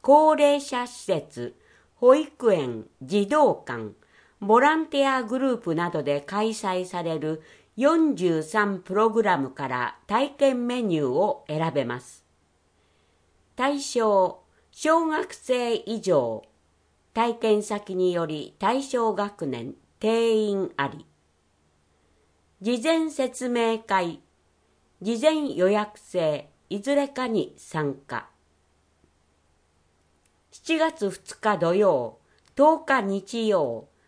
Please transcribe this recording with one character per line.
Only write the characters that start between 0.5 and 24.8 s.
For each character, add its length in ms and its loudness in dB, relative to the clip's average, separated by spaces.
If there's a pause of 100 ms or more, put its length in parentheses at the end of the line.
者 240 -6
施 180 -16
設、 500 -6 (420)
保 200 6
育 380 0
園、 320 -2 (160)
児 240 0
童 280 4
館、 360 -10 (500)
ボ 200 6
ラ 160 6
ン 100 -2
テ 180 2
ィ 100 0
ア 100 -2
グ 140 -4
ル 160 2
ー 40 -2
プ 160 -4
な 160 -2
ど 120 -4
で 200 -2
開 280 -2
催 360 -4
さ 160 -8
れ 160 -4
る 240 -6 (340)
四 400 4
十 260 0
三 380 -2
プ 140 -8
ロ 160 4
グ 120 2
ラ 140 2
ム 140 -4
か 180 -8
ら 380 -6
体 240 0
験 360 0
メ 160 -4
ニ 180 0
ュ 40 0
ー 60 0
を 380 -2
選 260 -2
べ 100 0
ま 160 -8
す。 240 -20 (1300)
対 240 -2
象、 600 0 (300)
小 360 2
学 280 -4
生 400 -2
以 260 -6
上。 420 0 (680)
体 240 0
験 260 2
先 320 -8
に 180 2
よ 120 -2
り 340 -8
対 240 0
象 320 -2
学 320 -6
年、 280 -8 (260)
定 340 2
員 420 0
あ 120 -2
り。 180 -16 (1500)
事 220 -2
前 280 0
説 380 -4
明 300 0
会、 420 -4 (800)